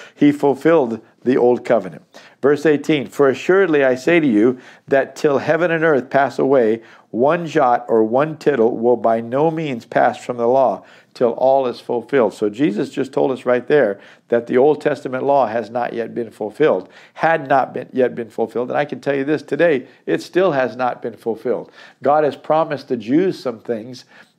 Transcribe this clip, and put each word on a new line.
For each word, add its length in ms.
He 160
fulfilled 680
the 140
old 280
covenant. 380
Verse 240
eighteen, 400
"For 220
assuredly 560
I 100
say 240
to 80
you 320
that 260
till 240
heaven 320
and 140
earth 260
pass 280
away, 440
one 340
jot 420
or 140
one 360
tittle 380
will 200
by 240
no 320
means 340
pass 360
from 140
the 120
law 340
till 160
all 380
is 100
fulfilled." 560
So 140
Jesus 420
just 220
told 180
us 160
right 220
there 320
that 180
the 100
Old 220
Testament 420
law 240
has 240
not 220
yet 200
been 180
fulfilled, 580
had 340
not 240
been, 200
yet 240
been 140
fulfilled. 400
And 60
I 80
can 140
tell 160
you 80
this 200
today, 440
it 160
still 300
has 220
not 260
been 140
fulfilled. 560
God 220
has 100
promised 540
the 80
Jews 420
some 220
things 460